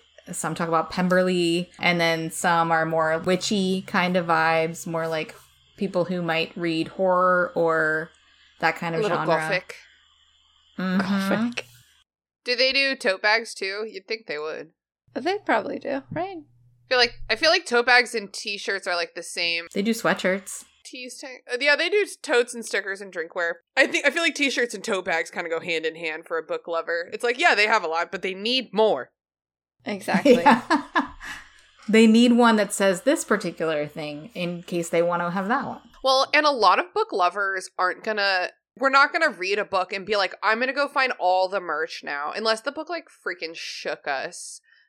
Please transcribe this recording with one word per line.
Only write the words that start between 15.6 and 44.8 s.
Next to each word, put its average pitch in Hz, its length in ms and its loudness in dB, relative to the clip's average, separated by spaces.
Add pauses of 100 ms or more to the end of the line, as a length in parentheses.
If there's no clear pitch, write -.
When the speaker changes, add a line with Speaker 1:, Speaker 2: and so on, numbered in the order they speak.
Speaker 3:
do, 135 320 -6
right? 185 260 -6
Speaker 2:
I - 500 -20
feel 254 100 2
like, 240 160 -2 (140)
I 220 60 -2
feel 320 160 0
like 349 160 0
tote 240 200 0
bags 247 280 4
and 202 180 -8
t-shirts 196 540 -8
are, 180 80 -2
like, 170 220 -4
the 175 80 -10
same. 170 480 -4
Speaker 1:
They 196 100 -2
do 220 100 0
sweatshirts. 190 720 -2 (200)
Speaker 2:
Tees, 254 340 -14
t-, 294 80 -16 (260)
uh, 247 80 -2
yeah, 285 140 4
they 320 140 2
do 403 180 2 (160)
totes 247 320 2
and 233 100 -10
stickers 196 360 -6
and 196 120 -14
drinkware. 170 420 -4 (220)
I 269 120 6
think, 311 180 0
I 277 40 2
feel 330 120 0
like 320 140 0
t-shirts 262 380 0
and 190 100 -12
tote 190 200 -2
bags 170 280 -2
kinda 175 180 -6
go 165 80 -2
hand 165 260 -4
in 160 120 -4
hand 165 300 -8
for 165 120 -4
a 156 60 -4
book 165 240 -8
lover. 170 440 -4
It's 214 120 -6
like, 247 160 0
yeah, 330 160 4
they 208 100 4
have 214 160 2
a 170 60 -2
lot, 165 240 -2
but 190 100 -8
they 190 120 -4
need 220 380 -4
more. 185 380 2 (760)
Speaker 3:
Exactly. 202 500 4
Speaker 1:
<laughs> - 100 4
Yeah. 240 180 6 (1300)
They 220 180 8
need 240 280 8
one 233 220 6
that 202 160 2
says 196 300 2
this 302 220 2
particular 165 640 -2
thing 151 460 -12
in 175 280 -6
case 170 260 -4
they 170 140 2
wanna 175 300 0
have 190 160 -2
that 240 180 0
one. 117 140 -10 (240)
Speaker 2:
Well, 269 280 4
and 302 140 4
a 294 60 4
lot 202 260 6
of 349 160 -4
book 440 180 -2
lovers 190 640 0
aren't 180 280 -2
gonna, 196 460 0 (280)
we're 262 120 2
not 277 220 6
gonna 330 180 2
read 190 280 -4
a 202 60 0
book 185 280 -2
and 196 140 -8
be 208 100 -2
like, 185 280 -2
"I'm 220 160 2
gonna 262 120 -2
go 285 140 0
find 269 320 0
all 185 300 2
the 190 120 -4
merch 165 440 -6
now," 147 320 -6
unless 220 240 -2
the 285 100 -8
book, 311 180 -8
like, 330 200 -10
freaking 165 480 -10
shook - 500 -10
us - 540 -8 (280)